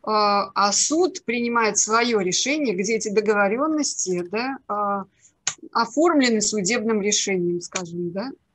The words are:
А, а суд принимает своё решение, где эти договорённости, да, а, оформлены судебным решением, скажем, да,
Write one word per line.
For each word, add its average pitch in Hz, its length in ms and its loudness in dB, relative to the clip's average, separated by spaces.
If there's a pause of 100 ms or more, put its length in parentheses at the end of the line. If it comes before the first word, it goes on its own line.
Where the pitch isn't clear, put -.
А, 208 520 2
а 202 180 2
суд 320 520 0
принимает 233 540 0
своё 233 400 2
решение, 220 560 0
где 202 220 0
эти 214 140 -4
договорённости, 208 1160 0
да, 254 380 -6
а, 202 380 -4 (680)
оформлены 254 680 4
судебным 214 600 0
решением, 185 600 0
скажем, 175 500 -8
да, 208 220 -8 (220)